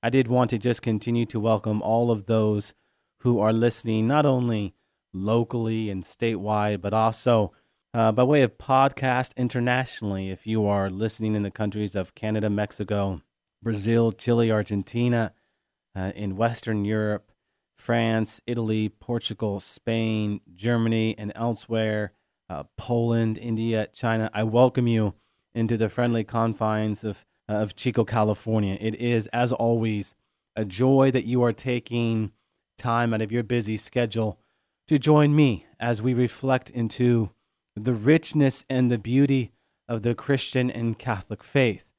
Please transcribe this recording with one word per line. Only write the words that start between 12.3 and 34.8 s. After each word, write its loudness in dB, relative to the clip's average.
Mexico, -2
Brazil, 2
Chile, 2
Argentina, -2
uh, -6
in -6
Western -2
Europe, -2
France, -2
Italy, -2
Portugal, -6
Spain, -4
Germany, 0
and -10
elsewhere, -4
uh, -8
Poland, 0
India, -2
China, -2
I -2
welcome 4
you 2
into 0
the 2
friendly 0
confines -2
of, -8
uh, -4
of -2
Chico, -2
California. 0
It -2
is, -2
as 0
always, 0
a -2
joy 4
that 0
you 0
are 2
taking -2
time 0
out 0
of -4
your 0
busy -2
schedule -2